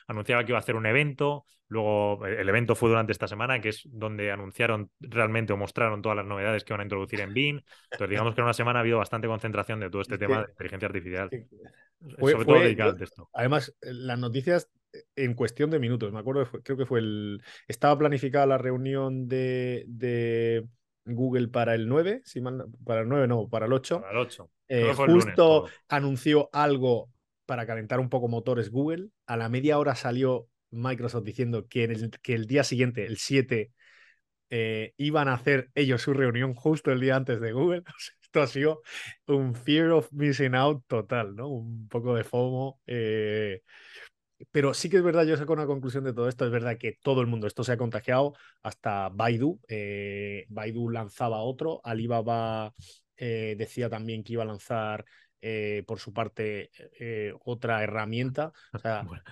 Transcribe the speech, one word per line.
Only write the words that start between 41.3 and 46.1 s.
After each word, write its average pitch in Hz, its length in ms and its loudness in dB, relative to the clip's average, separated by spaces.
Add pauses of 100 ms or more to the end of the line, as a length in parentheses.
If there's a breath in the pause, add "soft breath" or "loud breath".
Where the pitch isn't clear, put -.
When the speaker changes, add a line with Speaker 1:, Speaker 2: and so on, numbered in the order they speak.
Speaker 2:
¿no? 123 120 -10
Un 113 400 -10
poco 120 280 0
de 110 80 0
fomo, 127 640 -2
eh, 107 760 -2 (880 loud breath)
pero 139 240 4
sí - 160 -6
que 190 80 6
es 180 60 8
verdad, 170 200 6
yo 156 120 4
saco 147 160 -2
una 156 120 0
conclusión 135 400 -2
de 131 80 -2